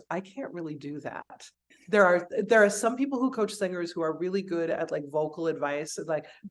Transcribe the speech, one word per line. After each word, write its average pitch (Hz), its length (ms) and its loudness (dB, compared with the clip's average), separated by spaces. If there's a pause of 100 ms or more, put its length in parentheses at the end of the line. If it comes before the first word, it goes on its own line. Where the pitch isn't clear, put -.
(100)
I 170 100 -4
can't - 320 -12
really 160 220 -8
do 143 260 -10
that. - 500 -12 (380)
There 202 160 8
are, 175 220 6 (200)
there 220 180 8
are 202 60 6
some 240 260 -2
people 277 220 0
who 254 120 2
coach 208 220 -2
singers 180 380 -4
who 165 120 -4
are 156 140 0
really 185 260 -2
good 170 280 -2
at, 165 200 -4
like, 151 200 -4
vocal 156 380 -2
advice. 147 500 -4
And, 160 80 -10
like, 156 200 -2 (240)